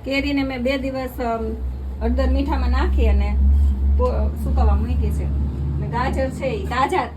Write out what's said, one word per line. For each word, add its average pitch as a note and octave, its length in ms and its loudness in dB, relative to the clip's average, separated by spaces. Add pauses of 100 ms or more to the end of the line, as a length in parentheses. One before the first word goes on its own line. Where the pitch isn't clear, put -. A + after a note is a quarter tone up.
કેરીને C#4 380 0
મેં C4+ 200 -4
બે C4+ 160 0
દિવસ, C4 420 -6
અમ, A3+ 360 -4 (440)
હળદર B3+ 300 2
મીઠામાં C#4 400 2
નાખી B3+ 380 2
અને - 280 2 (600)
પો-, - 460 0
સુકવવા - 320 4
મૂકી G3+ 340 0
છે. - 140 -4
અને - 640 -2
ગાજર C4 420 -2
છે C#4 160 -6
એ G#3 200 -4
તાજા C4+ 400 0 (100)